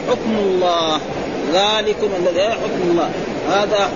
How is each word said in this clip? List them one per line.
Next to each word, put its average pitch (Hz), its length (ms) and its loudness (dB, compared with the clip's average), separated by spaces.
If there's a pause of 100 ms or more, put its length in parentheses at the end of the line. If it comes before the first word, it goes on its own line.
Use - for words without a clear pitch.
(100)
حكم 240 280 0
الله"، 175 600 2 (540)
ذلكم 208 560 2 (120)
الذي 175 220 2
هو 214 80 2
حكم 185 400 -2
الله، 170 180 2 (420)
هذا 202 460 2